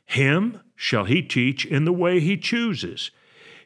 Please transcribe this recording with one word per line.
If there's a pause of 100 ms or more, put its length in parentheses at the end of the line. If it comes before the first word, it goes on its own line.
Him (160)
shall
he
teach
in
the
way
he
chooses. (560)